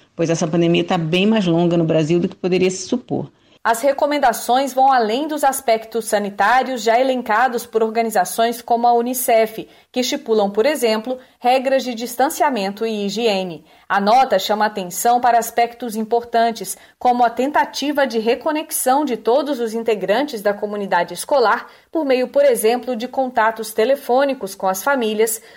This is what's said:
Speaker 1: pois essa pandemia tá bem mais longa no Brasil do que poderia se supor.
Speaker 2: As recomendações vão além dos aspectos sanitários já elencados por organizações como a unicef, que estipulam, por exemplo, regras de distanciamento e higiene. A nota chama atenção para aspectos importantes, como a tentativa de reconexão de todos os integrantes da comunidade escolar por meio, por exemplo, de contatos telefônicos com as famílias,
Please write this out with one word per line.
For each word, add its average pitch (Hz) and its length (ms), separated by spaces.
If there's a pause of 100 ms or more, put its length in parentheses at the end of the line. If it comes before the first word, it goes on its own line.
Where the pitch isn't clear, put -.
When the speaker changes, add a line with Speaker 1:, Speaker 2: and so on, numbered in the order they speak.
(160)
Speaker 1:
pois 165 140
essa 165 180
pandemia 170 340
tá 185 140
bem 175 300
mais 214 200
longa 170 300
no 170 80
Brasil 160 340
do 185 100
que - 80
poderia 185 340
se - 180
supor. 143 420 (320)
Speaker 2:
As 233 200
recomendações 277 880
vão 262 180
além 247 360
dos 294 160
aspectos 226 640
sanitários 220 720
já 220 180
elencados 247 680
por 220 160
organizações 226 800
como 233 240
a 240 80
unicef, 233 760 (220)
que 254 100
estipulam, 226 480
por 214 160
exemplo, 247 540 (220)
regras 262 420
de 247 100
distanciamento 233 920
e 214 180
higiene. 190 600 (240)
A 190 120
nota 226 380
chama 208 260
atenção 214 560
para 240 180
aspectos 233 580
importantes, 226 840 (200)
como 247 260
a 226 60
tentativa 277 760
de 226 120
reconexão 277 840
de 247 120
todos 262 440
os 220 140
integrantes 226 640
da 202 140
comunidade 196 580
escolar 220 540 (240)
por 320 140
meio, 254 240
por - 160
exemplo, 240 500
de 240 140
contatos 226 640
telefônicos 262 840
com - 140
as 190 140
famílias, 233 600 (140)